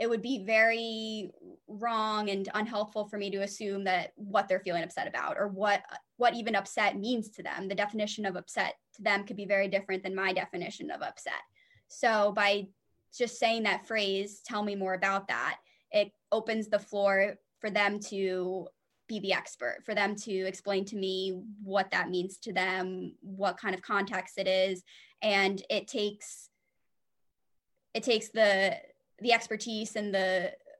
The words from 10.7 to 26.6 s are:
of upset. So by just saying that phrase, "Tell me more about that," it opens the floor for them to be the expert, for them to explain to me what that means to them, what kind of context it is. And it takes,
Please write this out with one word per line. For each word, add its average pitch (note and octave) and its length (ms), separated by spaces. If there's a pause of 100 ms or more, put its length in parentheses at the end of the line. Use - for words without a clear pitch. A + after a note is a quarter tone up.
of C#3+ 120
upset. - 400 (440)
So G#3+ 460
by G3+ 340 (500)
just A#3+ 220
saying A3+ 240
that G3 240
phrase, G3+ 580
"Tell G#3 200
me G3+ 100
more F#3+ 200
about G3 340
that," A#2+ 300 (340)
it G#3 180 (220)
opens A3 360
the G#3 120
floor G3 560 (240)
for G#3+ 100
them G#3 300 (100)
to F#3 560 (420)
be G#3+ 120
the G3 120
expert, - 520
for A3 100
them G3+ 200
to G#3 180
explain F#3+ 520
to G3+ 120
me F#3+ 440 (220)
what F#3+ 280
that F3+ 200
means F3+ 280
to G#3+ 140
them, F#3 680
what F#3+ 360
kind G3 180
of F3+ 80
context G3 540
it F#3+ 100
is. F#3 360 (400)
And G3 480
it G3 180
takes, - 600 (1400)